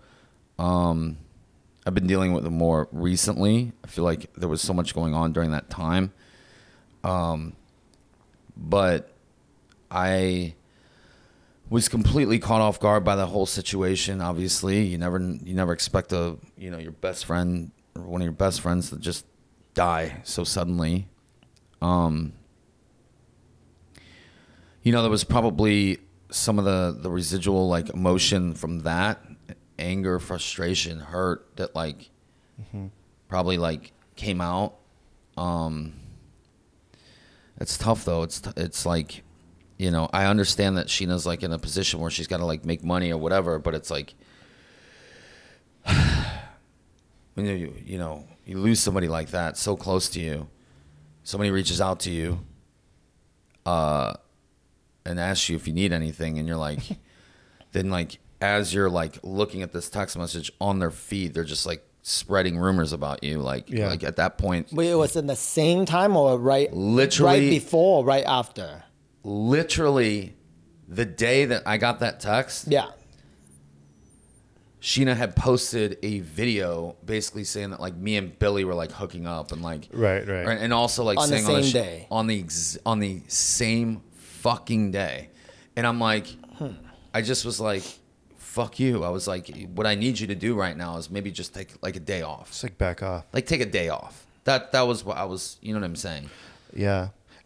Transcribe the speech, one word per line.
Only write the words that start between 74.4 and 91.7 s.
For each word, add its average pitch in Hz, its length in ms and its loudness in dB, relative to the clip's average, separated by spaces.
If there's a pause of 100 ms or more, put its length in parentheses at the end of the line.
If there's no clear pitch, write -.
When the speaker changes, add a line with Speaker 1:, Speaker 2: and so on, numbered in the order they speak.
Speaker 1:
Sheena 131 340 2
had 110 220 -2
posted 117 640 2
a 104 160 -4
video 87 840 -2
basically 107 400 -6
saying 101 240 -6
that, 95 100 -12
like, 92 160 -8
me 104 220 0
and 92 200 -4
Billy 101 280 2
were, 92 100 -2
like, 82 160 -2
hooking 87 340 -8
up 82 280 -6
and, 80 80 -8
like, 82 320 -8
Speaker 2:
Right, 101 340 2
right. 92 180 -4
Speaker 1:
and, 110 140 0
and 117 140 0
also, 120 320 2
like, 104 120 2
Speaker 3:
On - 120 2
the - 80 2
Speaker 1:
saying 107 100 2
all - 80 4
this 139 160 4
Speaker 3:
same - 0 -
Speaker 1:
shit 120 120 2 (180)
Speaker 3:
day. - 100 -20
Speaker 1:
on 110 160 0
the 110 140 0
ex-, 82 440 -4
on 110 140 0
the 95 300 -4
same 113 720 0 (160)
fucking 113 760 0
day. 82 380 -4 (480)
And 120 100 0
I'm 117 140 0
like, 107 260 0 (300)
Speaker 3:
Hmm. 139 140 -8 (420)
Speaker 1:
I 113 80 0
just 120 240 -2
was 107 160 -4
like, 101 220 -2 (540)
"Fuck - 420 -6
you." 120 260 2
I 87 40 -2
was 92 160 -4
like, 92 480 -8
"What 107 140 0
I 104 80 4
need 110 240 0
you 107 80 -4
to 98 80 -4
do 104 180 -2
right 95 220 0
now 85 220 -6
is 80 120 -10
maybe 98 220 -6
just 85 220 -12
take, 95 160 -12 (120)